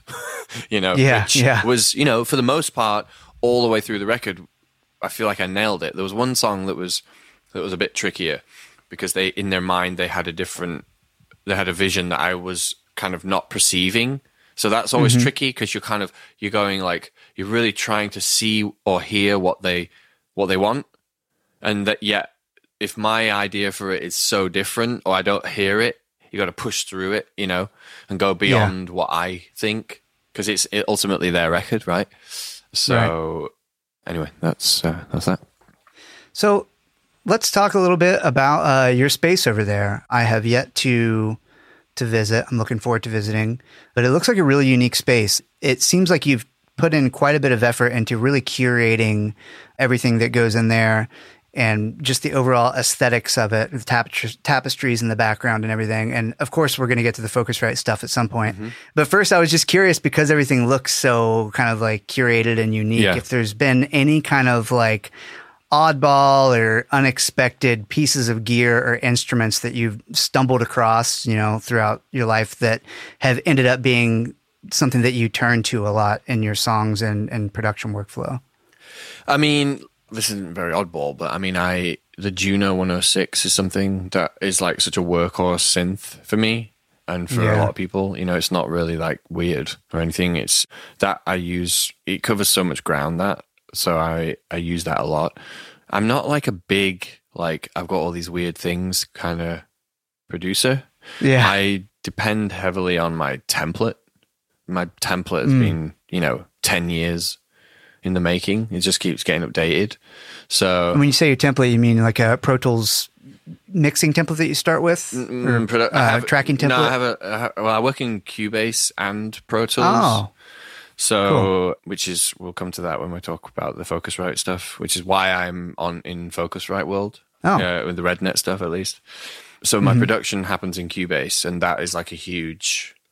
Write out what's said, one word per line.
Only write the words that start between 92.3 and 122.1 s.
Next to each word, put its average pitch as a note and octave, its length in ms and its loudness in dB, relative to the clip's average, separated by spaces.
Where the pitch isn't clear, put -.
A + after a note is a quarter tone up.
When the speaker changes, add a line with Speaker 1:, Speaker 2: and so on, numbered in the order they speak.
Speaker 1:
so - 160 2
much D#2+ 220 -4
ground D#2+ 340 -2
that F#2+ 240 -2
so E2+ 240 0
I, E2 400 -2
I E2+ 60 -6
use E2+ 280 -4
that - 140 -2
a C2+ 60 -2
lot. D#2 320 -2
I'm G#2 180 0
not, B2+ 200 0
like, C#3+ 200 -2
a B2+ 40 0
big, F#2+ 560 -2
like, E2 420 -6
I've F2 120 -6
got F#2+ 100 -2
all E2+ 140 -2
these E2+ 180 -8
weird F2 280 -4
things F2+ 560 -4
kinda E2+ 520 -6
producer. G2 540 -2
Speaker 2:
Yeah. C3 260 6
Speaker 1:
I G2 380 0
depend G#2+ 480 -2
heavily F2+ 460 -2
on E2 180 -2
my C#2 220 -4
template. F2 480 -4
My F2+ 180 -4
template F2+ 420 -2
has C3+ 100 2
Speaker 2:
Mm. C3 60 6
Speaker 1:
been, E2+ 340 0
you F2+ 100 -4
know, C#2+ 260 -2
ten F2 280 0
years E2+ 480 -4
in F#2 100 -2
the F#2 60 0
making. F#2 520 0
It F2+ 100 -4
just F#2+ 180 0
keeps E2+ 240 -4
getting E2 260 0
updated. E2 480 0
So F2+ 460 2
Speaker 2:
When C#3+ 120 6
you C#3 60 4
say D#3+ 140 4
your C3+ 100 4
template, C3 340 2
you A#2 80 4
mean, A#2 240 4
like, A2+ 160 2
a A#2+ 220 4
Pro C3 160 2
Tools A#2 520 0
mixing D#3 440 2
template D#3+ 240 0
that D#3 100 0
you C#3+ 80 -2
start D#3+ 260 0
with? E3+ 340 0
Speaker 1:
Mm, B2 300 -6
Speaker 2:
Or, A#2+ 160 2
Speaker 1:
mm, A2 60 -2
produ-, A#2 260 2
I - 40 0
Speaker 2:
uh, B2+ 120 6
Speaker 1:
have, C3+ 160 2
Speaker 2:
tracking C#3 360 2
Speaker 1:
no, D3 60 4
I - 20 4
Speaker 2:
template? B2 220 4
Speaker 1:
have B2+ 100 0
a, A#2+ 200 -2
I G#2 180 -6
ha-, A#2+ 180 -2
well, G#2+ 180 0
I A2 40 2
work C3 220 0
in A2+ 200 -4
Cubase A2 760 -4
and G#2 500 -6
Pro A2+ 180 0
Tools. B2 220 0
Speaker 2:
Oh. C3+ 420 2
Speaker 1:
So, G2+ 320 2
Speaker 2:
Cool. F#2 460 2
Speaker 1:
which F#2 220 -6
is, F2 320 -2